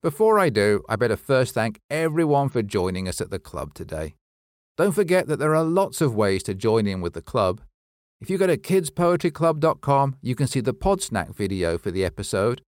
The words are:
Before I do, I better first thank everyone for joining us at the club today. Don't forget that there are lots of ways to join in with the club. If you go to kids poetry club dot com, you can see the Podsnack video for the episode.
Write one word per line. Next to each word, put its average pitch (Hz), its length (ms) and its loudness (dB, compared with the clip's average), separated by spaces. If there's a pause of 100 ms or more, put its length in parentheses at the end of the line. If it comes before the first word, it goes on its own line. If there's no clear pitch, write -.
Before 214 340 4
I 180 120 4
do, 104 380 2
I 110 80 -2
better 110 220 0
first 131 380 0
thank 110 240 -2 (100)
everyone 151 600 0
for 120 120 -2
joining 92 460 -2
us 90 120 -6
at 95 120 -6
the 95 80 -6
club 73 340 -10
today. 80 400 -10 (640)
Don't 190 140 2
forget 180 360 2
that 147 120 -2
there 156 160 2
are 160 80 2
lots 185 380 0
of 123 140 2
ways 98 280 2
to 101 100 -6
join 107 340 2
in 92 140 -4
with 85 120 -4
the 82 80 -12
club. 98 400 0 (600)
If 117 80 -12
you 190 80 -2
go 185 100 2
to 170 100 2
kids 185 340 0
poetry 170 400 2
club 160 280 0
dot 156 220 0
com, 139 400 2
you 123 140 -2
can 135 120 0
see 131 140 -2
the 120 120 -2
Podsnack 110 640 -2
video 90 440 -2
for 104 100 -6
the 92 160 -2
episode. 104 560 -2 (120)